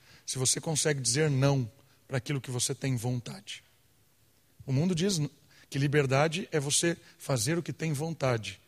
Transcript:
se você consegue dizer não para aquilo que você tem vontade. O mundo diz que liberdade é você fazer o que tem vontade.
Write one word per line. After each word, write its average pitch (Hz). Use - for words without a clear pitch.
se -
você 131
consegue 151
dizer 135
não 135
para 131
aquilo 139
que -
você 123
tem 131
vontade. -
O 135
mundo 165
diz 175
que 139
liberdade 143
é 160
você 147
fazer 135
o 170
que 147
tem 160
vontade. 131